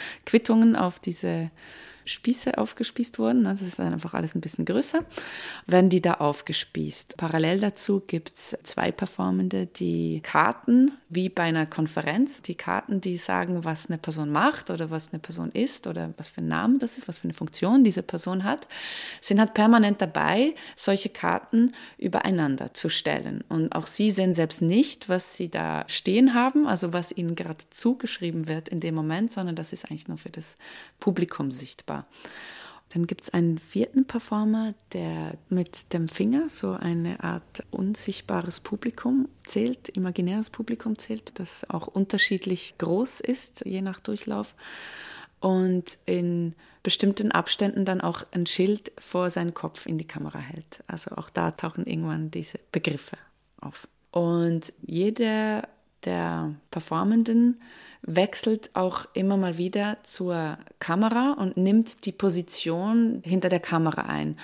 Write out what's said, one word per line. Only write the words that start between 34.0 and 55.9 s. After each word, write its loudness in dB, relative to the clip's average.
Performer, 0
der -4
mit -2
dem 0
Finger 2
so -4
eine -2
Art -6
unsichtbares -4
Publikum -2
zählt, -2
imaginäres -2
Publikum -4
zählt, -10
das -10
auch -6
unterschiedlich 0
groß 0
ist, -6
je -4
nach -6
Durchlauf, -6
und 2
in 0
bestimmten 2
Abständen 2
dann 0
auch -2
ein 0
Schild 0
vor -2
seinen -2
Kopf -8
in -2
die -6
Kamera -8
hält. -14
Also -10
auch -10
da 0
tauchen -6
irgendwann -4
diese -8
Begriffe -4
auf. -14
Und 2
jeder 0